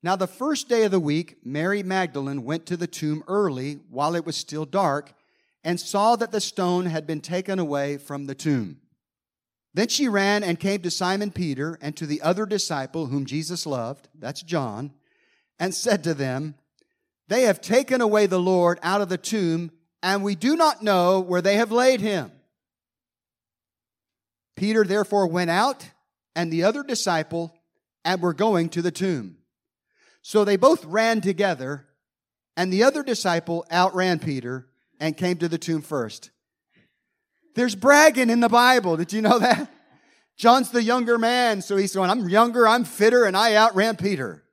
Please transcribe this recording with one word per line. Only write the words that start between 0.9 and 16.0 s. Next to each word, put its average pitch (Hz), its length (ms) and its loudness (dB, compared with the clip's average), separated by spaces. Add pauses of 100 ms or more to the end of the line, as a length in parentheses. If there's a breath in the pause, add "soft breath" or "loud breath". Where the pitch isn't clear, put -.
the 190 80 2
week, 156 460 -4
Mary 175 380 -4
Magdalene 143 600 -4
went 160 220 -6
to 175 120 -6
the 170 100 -6
tomb 151 400 -6
early 147 480 -2 (140)
while 147 260 -2
it 165 100 -4
was 165 100 -8
still 156 300 -8
dark 147 480 -2 (500)
and 175 160 -2
saw 214 360 2
that 226 160 -4
the 214 100 -2
stone 180 460 -2
had 160 180 -4
been 151 160 -6
taken 190 380 -6
away 143 360 -4
from 143 300 -12
the 139 80 -10
tomb. 127 480 -4 (920)
Then 226 140 0
she 285 180 0
ran 202 360 2
and 170 160 -4
came 196 220 -2
to 175 80 -4
Simon 190 400 -2
Peter 156 500 -6
and 147 160 -10
to 160 120 -10
the 147 160 -6
other 185 240 0
disciple 165 580 -6
whom 135 220 -4
Jesus 160 400 -8
loved," 131 480 -8
that's 147 260 -12
John, 139 500 -6 (680)
"and 185 160 -4
said 202 280 0